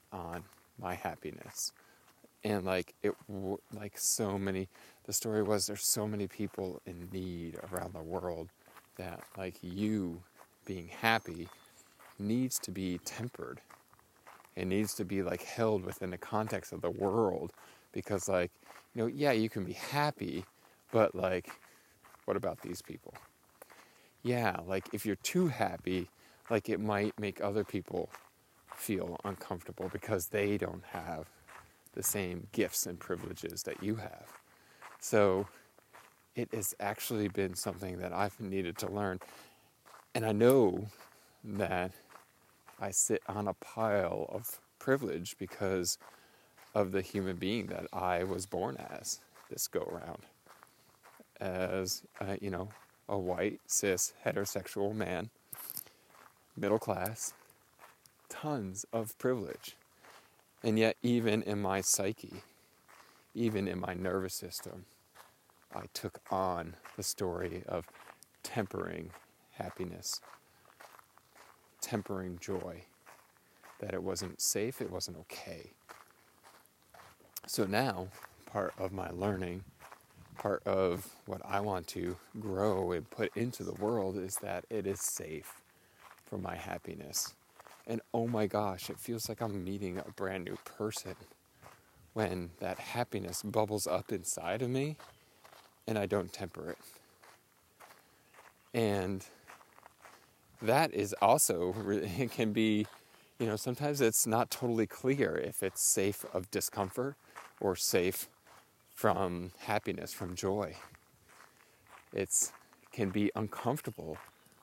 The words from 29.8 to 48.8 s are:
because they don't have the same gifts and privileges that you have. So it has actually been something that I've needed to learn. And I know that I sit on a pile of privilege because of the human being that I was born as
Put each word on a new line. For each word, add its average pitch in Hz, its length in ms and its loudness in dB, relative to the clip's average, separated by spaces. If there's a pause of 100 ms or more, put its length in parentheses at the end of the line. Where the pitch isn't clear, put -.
because 98 340 0
they 101 300 2
don't 90 340 -4
have 82 360 -6 (640)
the - 100 -4
same 90 480 -2
gifts - 340 2
and 87 140 -6
privileges 85 640 -4
that - 180 -6
you 104 140 2
have. 92 320 -10 (720)
So 101 480 8 (880)
it 120 180 -2
has 113 260 -2
actually 104 480 0
been 92 280 0
something 92 440 -4
that 90 140 -4
I've 98 260 0
needed 95 400 -2
to 95 100 -2
learn. 98 300 0 (960)
And 110 100 0
I 110 60 4
know 107 560 8 (560)
that 95 480 0 (880)
I 98 120 -4
sit - 360 2
on 101 200 -2
a 92 60 2
pile 101 760 0
of - 300 -6 (200)
privilege 110 580 0
because 95 600 0 (760)
of 101 180 4
the 98 100 2
human 92 360 0
being 98 300 0
that 87 260 -6
I 90 300 2
was 92 220 -2
born 104 320 -2
as - 420 -8 (300)